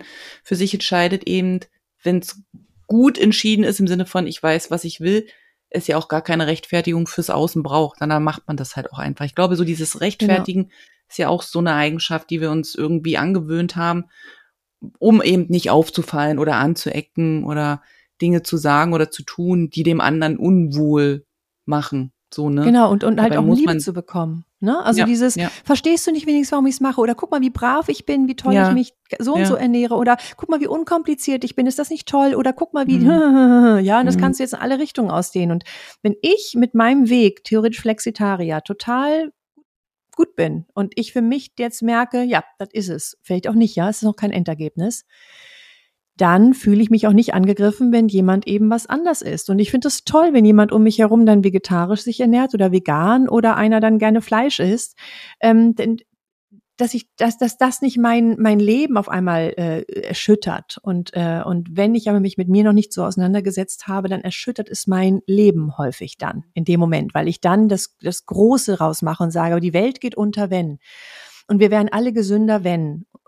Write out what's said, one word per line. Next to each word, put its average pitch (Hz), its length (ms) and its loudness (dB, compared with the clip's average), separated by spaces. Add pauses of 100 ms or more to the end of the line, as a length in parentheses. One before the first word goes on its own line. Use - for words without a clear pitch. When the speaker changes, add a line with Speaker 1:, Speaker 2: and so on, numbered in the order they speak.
(440)
Speaker 1:
für - 120 -6
sich 196 180 -2
entscheidet, 185 540 -2
eben, 185 340 -2 (420)
wenn's 180 400 -4 (440)
gut 240 300 2
entschieden 214 460 2
ist, 202 160 -2
im 190 80 2
Sinne 180 180 -2
von, 180 220 -4
ich - 160 -12
weiß, 160 260 -2
was 170 140 -6
ich 170 160 -10
will, 202 280 -2 (420)
es - 180 -6
ja 151 100 0
auch 160 120 -8
gar 156 120 -2
keine 165 260 -2
Rechtfertigung 170 600 -4
fürs - 220 -8
Außen 156 340 -2
braucht. 151 380 -4
Dann, 151 80 -4
dann 151 140 -2
macht - 240 -6
man 147 100 -8
das 135 180 -12
halt 135 160 -10
auch 135 80 -16
einfach. 143 240 -8
Ich 139 120 -8
glaube, 180 200 0
so 170 80 0
dieses 160 300 -6
Speaker 2:
Genau. - 80 -12
Speaker 1:
Rechtfertigen 190 720 -2 (380)
ist - 80 -20
ja 160 120 -2
auch 175 120 -2
so - 180 -6
eine 170 140 0
Eigenschaft, 156 560 -4
die 165 120 -4
wir 156 100 -2
uns 156 240 -4
irgendwie 160 420 -4
angewöhnt 170 600 -2
haben, 170 280 -4 (960)
um 220 220 6
eben 180 260 2
nicht 175 220 -2
aufzufallen 151 680 0
oder 151 180 -2
anzuecken 156 880 -4
oder 147 360 -4 (400)
Dinge 170 220 0
zu - 140 -4
sagen 151 340 0
oder 156 180 0
zu - 140 -16
tun, 175 460 -2
die 165 140 -4
dem 165 180 0
anderen 156 340 0
unwohl 147 880 0 (400)
machen. 147 460 -6 (220)
So, 147 160 -4
ne? 143 140 0
Speaker 2:
Genau, 233 280 4
und, 202 120 0
und 214 180 0
halt 214 100 2
Speaker 1:
Dabei - 80 0
Speaker 2:
auch - 60 2
Speaker 1:
muss 240 140 4
Speaker 2:
Liebe 294 120 2
Speaker 1:
man 160 80 0
Speaker 2:
zu 175 140 -6
bekommen. 165 520 -8 (160)
Ne? 247 220 -2
Also 220 160 0
Speaker 1:
Ja, - 60 2
Speaker 2:
dieses, 240 300 0
Speaker 1:
ja. 170 140 -4 (160)
Speaker 2:
„Verstehst 320 420 0
du 339 40 0
nicht 311 160 -4
wenigstens, 294 260 0
warum 277 140 2
ich's 262 120 -2
mache?“ 262 220 0
Oder 233 140 0
„Guck - 160 -8
mal, 294 100 0
wie 254 80 2
brav 254 400 -2
ich - 160 -8
bin, 277 220 0
wie 254 80 -4
toll 226 180 0
Speaker 1:
Ja. 190 160 4
Speaker 2:
ich - 40 2
mich 247 200 0 (260)
so 247 140 -2
und 339 60 2
Speaker 1:
Ja. 294 80 2
Speaker 2:
so 285 80 0
ernähre.“ 240 400 0
Oder 240 220 2 (200)
„Guck - 120 -10
mal, 311 120 -2
wie 294 60 -2
unkompliziert 311 760 -4
ich - 120 -8
bin, 254 120 0
ist 262 120 -4
das 294 100 -6
nicht - 180 -10
toll?“ 277 280 2
Oder 262 180 0
„Guck 330 200 -6
mal, 277 140 -2
wie“, 262 120 4
Speaker 1:
Mhm. - 0 -
Speaker 2:
<laughs> 247 840 6
ja, 202 160 2
und 254 60 2
das 185 100 2
Speaker 1:
Mhm. 180 60 2
Speaker 2:
kannst - 180 0
du 262 40 -4
jetzt 254 100 -8
in - 60 -10
alle 262 200 -2
Richtungen 254 320 -4
ausdehnen. 175 400 -2
Und 170 120 -4 (400)
wenn 208 180 0
ich 403 340 -2
mit 240 200 2
meinem 233 340 4
Weg, 233 340 2
theoretisch 220 380 -2
Flexitarier, 196 800 -4
total 285 720 -4 (840)
gut - 200 -2
bin 160 380 -4
und 202 220 -4
ich 226 180 -6
für 247 80 0
mich 254 360 -2
jetzt 233 240 -6
merke, 240 420 -2
ja, 220 200 0 (160)
das 196 120 -12
ist 196 180 -6
es, - 340 -10
vielleicht 180 240 -4
auch 220 80 0
nicht, 226 200 2
ja, 180 140 -2
es 208 80 -6
ist - 60 -10
noch 214 120 0
kein 208 160 -4
Endergebnis, 165 760 -6 (1120)
dann 196 360 6
fühle 208 280 2
ich 214 80 2
mich 220 180 2
auch 208 60 4
nicht 233 200 4
angegriffen, 202 580 2
wenn 226 160 4
jemand 190 400 2
eben 208 220 0
was 233 160 -2
anders 330 360 -4
isst. - 280 -8
Und 196 100 2
ich 208 120 0
finde 262 160 0
es - 160 -6
toll, 320 300 2
wenn 226 120 6
jemand 208 260 6
um 214 120 4
mich 220 160 2
herum 220 260 4
dann 208 180 6
vegetarisch 190 580 0
sich - 180 -6
ernährt 247 340 2
oder 190 180 2
vegan 185 560 2
oder 226 280 2
einer 220 240 2
dann 220 180 4
gerne 220 240 2
Fleisch 240 380 -2
isst. 196 380 -2 (420)
Ähm, 226 360 6
denn 226 220 -4 (800)
dass 240 180 -2
ich, 226 200 -8
dass, 233 220 -2
dass 240 200 -2
das 254 240 0
nicht 254 180 -2
mein, 233 400 2
mein 214 200 4
Leben 233 380 2
auf 202 100 -2
einmal, 170 480 -2
äh, 165 260 -4 (200)
erschüttert. - 800 -2
Und, 175 320 -6
äh, 170 320 -4
und 175 320 -6
wenn 214 160 2
ich 220 160 -2
aber 208 100 2
mich 196 180 -2
mit 185 120 -2
mir 202 140 4
noch 208 100 4
nicht 208 180 2
so 180 120 -6
auseinandergesetzt 190 840 -4
habe, 190 220 -6
dann 190 120 -6
erschüttert 214 460 -10
es - 200 -12
mein 190 400 0
Leben 190 500 2
häufig - 400 -8
dann - 260 -10 (120)
in 170 100 -4
dem 170 140 2
Moment, 160 340 0
weil 156 140 -2
ich 170 120 -6
dann 202 300 4
das, - 320 -4
das - 240 -8
Große 208 540 2
rausmache 160 420 -2
und 170 80 0
sage, 170 240 -2
„Aber 170 80 0
die 175 120 -2
Welt 233 280 -2
geht 240 140 -8
unter, 208 340 -4
wenn.“ 170 300 -4 (680)
Und 202 120 2
wir 202 100 6
wären 214 220 0
alle 233 220 -2
gesünder, 214 500 0
wenn. 165 420 -4 (220)